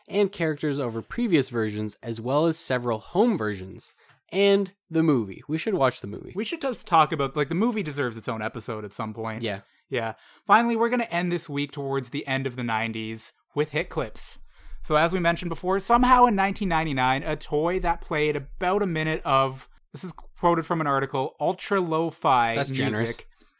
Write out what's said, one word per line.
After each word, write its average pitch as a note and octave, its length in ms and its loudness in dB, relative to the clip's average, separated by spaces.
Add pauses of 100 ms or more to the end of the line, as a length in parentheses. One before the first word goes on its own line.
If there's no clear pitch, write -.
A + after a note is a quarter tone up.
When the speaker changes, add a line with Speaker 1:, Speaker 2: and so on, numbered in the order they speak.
Speaker 1:
and G3 240 2
characters D3 480 -2
over A2+ 220 -4
previous F#3+ 480 0
versions, G#2+ 520 -2
as A2+ 200 -8
well C#3+ 240 2
as E3 100 2
several A#2+ 420 -2
home G#3+ 380 2
versions. G2+ 560 -6 (400)
And G3 400 2 (160)
the D#3+ 140 2
movie. B2 440 0
We D#3 120 -4
should G#3 160 -2
watch C3+ 260 2
the A2 60 -10
movie. - 280 -10
Speaker 2:
We G#3+ 100 -2
should D#4+ 180 -8
just C4 240 -6
talk D#3 260 4
about, C#3 240 -2
like, D3 140 -2
the D#3+ 40 -4
movie G#3+ 280 0
deserves C3+ 340 -4
its A2+ 120 -12
own A2+ 120 -4
episode A2 460 -6
at G2 80 -14
some A2 180 -6
point. A2 300 -6
Speaker 1:
Yeah. G2+ 180 -4 (300)
Speaker 2:
Yeah. A2+ 240 -2 (320)
Finally, A#3 300 4
we're A3+ 120 2
gonna A#3+ 160 0
end F3 260 -2
this E3 200 -4
week C#3+ 200 -2
towards C#3 380 -4
the - 180 -6
end C3+ 200 0
of B2 100 -8
the B2+ 80 -6
nineties A2+ 680 -4 (200)
with D3+ 180 0
Hit D#3 180 -2
Clips. - 480 -6 (440)
So D#3 120 0
as D#3+ 180 4
we F#3 60 2
mentioned E3+ 300 0
before, F3+ 320 -2
somehow B3 460 6
in A3 100 4
nineteen G3 320 0
ninety-nine, C#3+ 560 2
a D#3 100 -2
toy E3 460 0
that E3+ 200 0
played D3+ 360 0
about F#3 480 0
a - 20 0
minute D#3 380 -2
of, C3+ 440 2 (240)
this E3 120 -10
is F3 80 -10
quoted E3+ 520 0
from E3+ 160 -2
an D3+ 60 -2
article, C#3 540 0
ultra F#3 400 0
lo-fi D#3 720 2
Speaker 1:
That's C#3 160 -2
Speaker 2:
music. C3 140 -2
Speaker 1:
generous. A2+ 320 -2 (440)